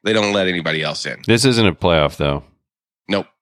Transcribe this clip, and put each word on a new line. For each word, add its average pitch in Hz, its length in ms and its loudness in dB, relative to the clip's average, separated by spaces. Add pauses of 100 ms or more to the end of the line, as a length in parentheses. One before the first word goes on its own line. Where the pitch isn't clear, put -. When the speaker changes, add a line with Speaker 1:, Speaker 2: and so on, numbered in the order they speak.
Speaker 1:
they 104 100 -2
don't 104 200 0
let 98 160 0
anybody 80 340 -4
else 76 240 -8
in. 65 200 -12
Speaker 2:
This 117 180 2
isn't 117 220 4
a 85 80 2
playoff, 80 420 2
though. 71 280 -2 (640)
Speaker 1:
Nope. 98 180 -4 (160)